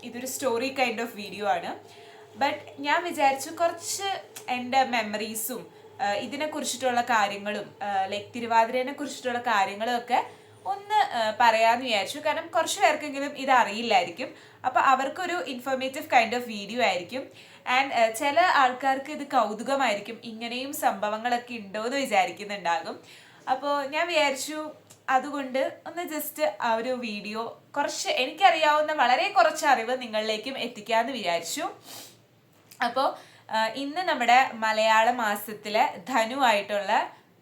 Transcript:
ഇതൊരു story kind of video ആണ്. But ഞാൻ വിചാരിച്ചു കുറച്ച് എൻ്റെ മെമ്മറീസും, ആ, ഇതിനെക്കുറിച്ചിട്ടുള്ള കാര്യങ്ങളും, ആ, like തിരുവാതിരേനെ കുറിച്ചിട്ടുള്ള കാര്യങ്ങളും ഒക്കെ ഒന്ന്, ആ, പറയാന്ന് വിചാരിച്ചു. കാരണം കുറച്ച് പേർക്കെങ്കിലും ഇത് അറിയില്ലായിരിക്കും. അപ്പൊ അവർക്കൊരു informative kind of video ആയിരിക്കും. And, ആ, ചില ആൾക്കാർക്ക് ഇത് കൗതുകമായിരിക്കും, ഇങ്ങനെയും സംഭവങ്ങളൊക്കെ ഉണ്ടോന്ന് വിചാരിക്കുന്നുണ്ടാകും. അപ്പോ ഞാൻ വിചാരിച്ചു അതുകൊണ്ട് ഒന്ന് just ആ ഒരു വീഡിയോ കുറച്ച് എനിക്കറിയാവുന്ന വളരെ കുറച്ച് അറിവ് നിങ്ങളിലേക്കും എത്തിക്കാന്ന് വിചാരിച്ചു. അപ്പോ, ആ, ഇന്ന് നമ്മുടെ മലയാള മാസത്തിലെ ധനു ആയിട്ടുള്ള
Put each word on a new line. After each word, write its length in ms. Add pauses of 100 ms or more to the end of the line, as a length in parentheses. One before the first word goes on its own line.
ഇതൊരു 240
story 440
kind 320
of 140
video 280
ആണ്. 340 (640)
But 140 (240)
ഞാൻ 260
വിചാരിച്ചു 460
കുറച്ച് 680 (280)
എൻ്റെ 360
മെമ്മറീസും, 920 (240)
ആ, 100
ഇതിനെക്കുറിച്ചിട്ടുള്ള 880
കാര്യങ്ങളും, 800
ആ, 240
like 300
തിരുവാതിരേനെ 560
കുറിച്ചിട്ടുള്ള 460
കാര്യങ്ങളും 580
ഒക്കെ 300 (400)
ഒന്ന്, 280
ആ, 460
പറയാന്ന് 440
വിചാരിച്ചു. 340
കാരണം 280
കുറച്ച് 340
പേർക്കെങ്കിലും 560
ഇത് 140
അറിയില്ലായിരിക്കും. 840 (320)
അപ്പൊ 140
അവർക്കൊരു 680
informative 540
kind 320
of 80
video 380
ആയിരിക്കും. 400 (580)
And, 120
ആ, 180
ചില 300
ആൾക്കാർക്ക് 720
ഇത് 140
കൗതുകമായിരിക്കും, 960
ഇങ്ങനെയും 480
സംഭവങ്ങളൊക്കെ 840
ഉണ്ടോന്ന് 420
വിചാരിക്കുന്നുണ്ടാകും. 1040 (500)
അപ്പോ 320
ഞാൻ 260
വിചാരിച്ചു 640 (380)
അതുകൊണ്ട് 760
ഒന്ന് 160
just 460 (120)
ആ 140
ഒരു 140
വീഡിയോ 760 (140)
കുറച്ച് 320
എനിക്കറിയാവുന്ന 840
വളരെ 360
കുറച്ച് 380
അറിവ് 360
നിങ്ങളിലേക്കും 560
എത്തിക്കാന്ന് 540
വിചാരിച്ചു. 580 (1120)
അപ്പോ, 340 (320)
ആ, 160
ഇന്ന് 340
നമ്മുടെ 520
മലയാള 580
മാസത്തിലെ 960
ധനു 360
ആയിട്ടുള്ള 680 (300)